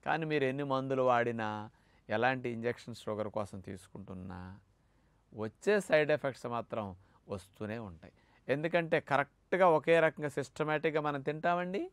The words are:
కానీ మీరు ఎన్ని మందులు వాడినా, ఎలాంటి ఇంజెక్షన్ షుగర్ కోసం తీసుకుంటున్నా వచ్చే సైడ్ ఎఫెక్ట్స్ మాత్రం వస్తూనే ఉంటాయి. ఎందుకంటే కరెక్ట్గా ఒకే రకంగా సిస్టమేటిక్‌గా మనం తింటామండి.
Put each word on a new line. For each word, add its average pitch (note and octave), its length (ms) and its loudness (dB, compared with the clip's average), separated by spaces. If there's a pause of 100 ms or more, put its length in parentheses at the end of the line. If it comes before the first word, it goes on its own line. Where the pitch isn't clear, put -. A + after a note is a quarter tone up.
కానీ D#3 260 0
మీరు C#3+ 180 2
ఎన్ని C#3+ 220 -4
మందులు C3 380 0
వాడినా, A#2+ 400 0 (580)
ఎలాంటి B2 480 0
ఇంజెక్షన్ A#2 480 -6
షుగర్ G#2 340 -4
కోసం G2+ 300 -8
తీసుకుంటున్నా F#2 720 -14 (920)
వచ్చే A2 480 -2
సైడ్ D3+ 380 2
ఎఫెక్ట్స్ C3 280 -6 (100)
మాత్రం A2+ 280 -4 (440)
వస్తూనే G#2 500 -8 (100)
ఉంటాయి. - 260 -20 (340)
ఎందుకంటే D#3+ 520 2
కరెక్ట్గా - 680 2 (120)
ఒకే E3 220 4
రకంగా D3+ 300 2 (100)
సిస్టమేటిక్‌గా D3+ 680 -2
మనం C#3+ 220 -4
తింటామండి. F3 520 -2 (100)